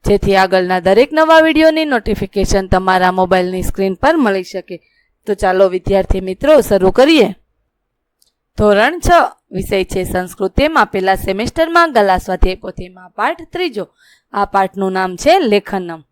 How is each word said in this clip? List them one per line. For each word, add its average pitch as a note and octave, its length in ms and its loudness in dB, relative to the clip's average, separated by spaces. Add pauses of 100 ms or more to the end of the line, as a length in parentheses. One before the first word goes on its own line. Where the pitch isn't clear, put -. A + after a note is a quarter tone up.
જેથી G3 300 0
આગળના F#3 440 0
દરેક G3+ 320 2
નવા D#4+ 280 4
વીડિયોની D#4+ 440 2
નોટિફિકેશન G3+ 800 -2
તમારા F#3 460 0
મોબાઈલની F#3 500 0
સ્ક્રીન F#3+ 320 -4
પર D4+ 220 0
મળી G3+ 260 0
શકે. F3+ 380 -14 (460)
તો G#3 80 -2
ચાલો F#3+ 340 2
વિદ્યાર્થી F#3+ 520 -2
મિત્રો, B3+ 400 2
શરૂ F#3+ 300 2
કરીએ. C4 440 4 (1200)
ધોરણ G#3+ 420 2
છ - 100 -2 (420)
વિષય F#3+ 320 -4
છે F#3 200 -6
સંસ્કૃત, F#3 520 -6
તેમાં C#4+ 300 2
પહેલા F#3+ 280 -2
સેમેસ્ટરમાં D#4+ 760 -2
ગલા G3 260 2
સ્વાધ્યાય F#3 380 -2
પોથીમાં F#3 540 -16
પાઠ D#4 320 -6 (100)
ત્રીજો. B3+ 360 -6 (440)
આ G3+ 120 -2
પાઠનું F#3+ 480 -2
નામ F#3 240 -4
છે E4 220 2
લેખનમ. F#3 720 -4